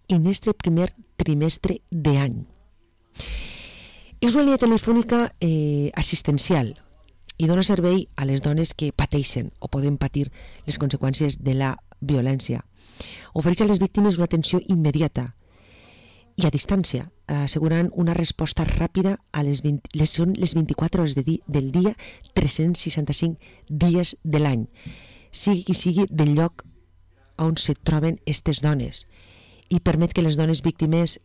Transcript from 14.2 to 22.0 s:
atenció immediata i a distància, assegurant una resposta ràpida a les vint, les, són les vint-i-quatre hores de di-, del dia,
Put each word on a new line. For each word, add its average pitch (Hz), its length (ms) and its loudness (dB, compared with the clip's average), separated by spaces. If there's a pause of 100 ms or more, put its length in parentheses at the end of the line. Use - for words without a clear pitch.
atenció 165 400 0
immediata 151 720 0 (1000)
i 175 80 -4
a 156 80 4
distància, 170 640 -2 (180)
assegurant 156 640 0
una 170 180 2
resposta 165 540 -2
ràpida 190 540 0 (100)
a 147 100 -4
les 143 220 0
vint, 147 160 0 (160)
les, 151 160 0
són 170 240 0
les 180 160 -2
vint-i-quatre 160 480 0
hores 156 160 0
de 135 80 0
di-, 160 240 -2
del 139 240 -2
dia, 180 220 2 (420)